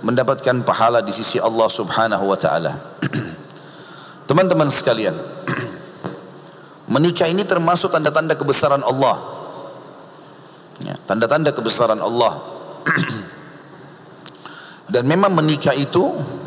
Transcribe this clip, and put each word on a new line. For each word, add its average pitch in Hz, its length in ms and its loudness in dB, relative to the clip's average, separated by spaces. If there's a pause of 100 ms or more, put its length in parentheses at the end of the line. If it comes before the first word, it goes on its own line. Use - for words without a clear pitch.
mendapatkan 127 640 2
pahala 117 340 4
di 101 140 -2
sisi 113 240 0
Allah 113 320 2
Subhanahu 104 560 0
wa 98 120 2
taala. 78 360 0 (260)
<clears throat> - 1300 -10
Teman-teman 165 420 4
sekalian, 110 440 2 (920)
<clears throat> - 880 -10
menikah 165 360 2
ini 190 160 0
termasuk 175 480 2
tanda-tanda 156 400 2
kebesaran 143 480 2
Allah. 123 340 2 (1700)
Ya, - 120 -8 (120)
tanda-tanda 135 480 2
kebesaran 110 480 2
Allah. 113 400 0 (440)
<clears throat> 160 60 0 (2000)
Dan 123 140 2
memang 185 280 4
menikah 156 400 2
itu 143 280 2 (440)